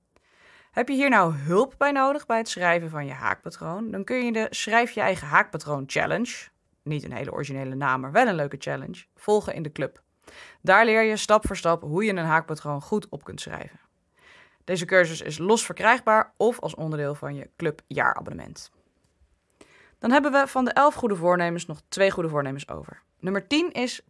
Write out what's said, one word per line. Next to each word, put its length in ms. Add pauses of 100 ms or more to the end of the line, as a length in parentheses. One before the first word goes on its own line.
(760)
Heb 120
je 80
hier 140
nou 240
hulp 440
bij 140
nodig 340
bij 120
het 120
schrijven 400
van 160
je 60
haakpatroon? 800
Dan 120
kun 220
je 60
de 180
Schrijf 420
je 100
eigen 260
haakpatroon 600
challenge, 600 (360)
niet 200
een 100
hele 180
originele 440
naam, 260
maar 100
wel 160
een 80
leuke 240
challenge, 460 (100)
volgen 380
in 100
de 80
club. 300 (600)
Daar 240
leer 160
je 160
stap 300
voor 100
stap 240
hoe 220
je 80
een 60
haakpatroon 640
goed 280
op 140
kunt 180
schrijven. 380 (840)
Deze 220
cursus 360
is 160
los 280
verkrijgbaar 720
of 220
als 160
onderdeel 400
van 200
je 200
clubjaarabonnement. 1160 (1300)
Dan 120
hebben 200
we 160
van 180
de 60
elf 220
goede 220
voornemens 500
nog 220
twee 240
goede 180
voornemens 400
over. 320 (180)
Nummer 280
tien 240
is 380